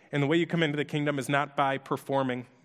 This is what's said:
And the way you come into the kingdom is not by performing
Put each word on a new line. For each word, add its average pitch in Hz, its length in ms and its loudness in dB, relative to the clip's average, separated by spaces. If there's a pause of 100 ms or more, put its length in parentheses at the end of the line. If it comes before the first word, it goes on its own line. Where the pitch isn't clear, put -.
(120)
And 143 100 2
the 139 60 2
way 160 80 4
you 170 100 2
come 165 160 0
into 147 140 2
the 147 80 -2
kingdom 147 340 -2
is 131 100 -4
not 143 280 0
by 135 200 2
performing 131 680 -4 (180)